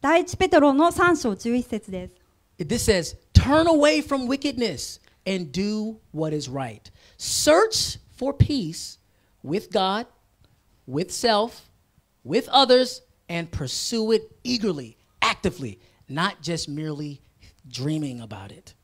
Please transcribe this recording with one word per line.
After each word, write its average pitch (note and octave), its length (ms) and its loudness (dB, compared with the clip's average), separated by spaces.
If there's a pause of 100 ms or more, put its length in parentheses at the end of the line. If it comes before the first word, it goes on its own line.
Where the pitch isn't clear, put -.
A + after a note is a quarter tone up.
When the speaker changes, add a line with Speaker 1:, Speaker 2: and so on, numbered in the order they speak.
Speaker 1:
第 D#4+ 200 4
一 - 160 -6
ペ F#4 120 2
テ E4 120 6
ロ C#4+ 120 6
の D#4+ 200 4
三 F4 240 4
章 G#3+ 180 -2
十 A#3 220 -4
一 B3 100 -2
節 G#3 240 -8
で F3+ 200 -10 (480)
す。 F3 60 -6
Speaker 2:
This A3+ 200 -2
says, F#3 320 0 (180)
"Turn D4+ 300 6
away D4+ 360 4
from C#4 260 -4
wickedness A#3+ 760 -4 (260)
and F#3 240 -4
do G#3+ 460 -4 (160)
what D#3 200 -4
is D3 160 -6
right. B2 320 -10 (380)
Search - 800 2 (180)
for C#4 160 -4
peace A#3+ 680 0 (460)
with E3 280 -6
God, G3 340 0 (800)
with C#3+ 220 -4
self, A3+ 580 -2 (560)
with F#3+ 260 -2
others, B3+ 520 4 (260)
and E3+ 220 -6
pursue A3 640 -2
it A3 160 -2 (140)
eagerly, F#3+ 520 -4 (240)
actively, D#3 580 -4 (300)
not E3+ 320 -4
just D#3+ 280 -6
merely D3 520 -10 (500)
dreaming C3+ 500 -6
about G#2 320 -16
it." - 300 -20